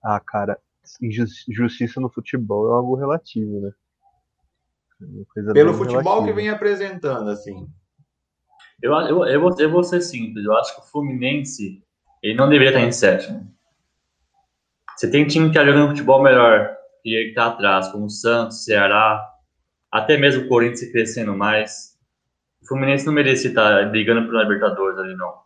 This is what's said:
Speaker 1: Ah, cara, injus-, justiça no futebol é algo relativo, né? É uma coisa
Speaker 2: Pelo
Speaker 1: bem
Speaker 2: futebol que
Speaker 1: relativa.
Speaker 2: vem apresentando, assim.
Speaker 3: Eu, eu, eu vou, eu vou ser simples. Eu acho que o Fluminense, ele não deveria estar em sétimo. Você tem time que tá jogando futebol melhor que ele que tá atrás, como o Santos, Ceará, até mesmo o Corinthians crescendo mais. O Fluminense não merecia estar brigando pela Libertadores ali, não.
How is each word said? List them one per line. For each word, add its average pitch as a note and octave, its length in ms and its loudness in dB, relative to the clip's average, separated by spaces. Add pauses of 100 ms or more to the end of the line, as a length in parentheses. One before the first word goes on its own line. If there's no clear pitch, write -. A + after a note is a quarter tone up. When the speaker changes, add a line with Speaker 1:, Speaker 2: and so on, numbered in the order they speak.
Speaker 1:
Ah, G#2 200 -2
cara, G#2 320 -6 (460)
injus-, A2+ 460 -6
justiça A#2+ 520 -4
no B2+ 100 -4
futebol A2 600 -4
é A#2 60 2
algo B2+ 180 0
relativo, C3 680 -6
né? G2+ 100 -8 (1300)
É - 40 -20
uma G2+ 180 -16 (100)
coisa G#2+ 180 -4
Speaker 2:
Pelo D3+ 200 8
Speaker 1:
bem A2 60 -4
Speaker 2:
futebol B2+ 240 -2
que E3+ 60 0 (180)
Speaker 1:
relativa. G#3+ 100 -2
Speaker 2:
vem G#3+ 140 -4
apresentando, F#3+ 800 -4
assim. G2 360 -12 (1120)
Speaker 3:
Eu, B2+ 120 0
eu, E3 340 0
eu C3+ 140 2
vou, F3+ 180 2
eu D#3 120 2
vou F3 120 2
ser F3 200 -2
simples. G#2+ 420 -8
Eu G#2+ 120 0
acho - 180 -2
que - 80 -20
o - 80 -20
Fluminense, C3 920 -6 (400)
ele A2 140 -4
não C3+ 120 2
deveria C#3 200 6
estar B2+ 180 2
em A#2+ 60 -2
sétimo. - 600 0 (1400)
Você A#2 140 -4
tem D3 160 2
time D#3+ 220 2
que D#3 60 0
tá D3+ 100 4
jogando C#3+ 240 4
futebol C3+ 340 2
melhor A#2 540 6 (260)
que A2 100 -6
ele A2+ 180 -2
que A2 40 -20
tá A#2 120 0
atrás, G2 420 0
como G#2 160 -8
o G#2 60 -8
Santos, A2+ 540 -2
Ceará, G#2+ 640 2 (640)
até C#3+ 260 2
mesmo C3 280 2
o - 40 -10
Corinthians A#2+ 440 0
crescendo A2 440 -4
mais. G#2+ 640 -4 (640)
O - 60 -20
Fluminense C3+ 360 -2
não D3+ 80 -2
merecia C3 380 0
estar G#2 400 2
brigando A2 380 0
pela A2+ 140 0
Libertadores G2 560 -2
ali, F#2+ 180 -10
não. F2+ 140 -10 (160)